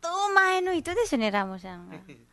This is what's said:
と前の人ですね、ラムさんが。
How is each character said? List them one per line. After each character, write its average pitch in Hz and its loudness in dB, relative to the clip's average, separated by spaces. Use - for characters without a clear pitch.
と 330 -6
前 381 6
の 370 0
人 339 -2
で 466 2
す 311 0
ね、 220 2
ラ 202 2
ム 190 -8
さ 185 -14
ん 175 -18
が。 180 -16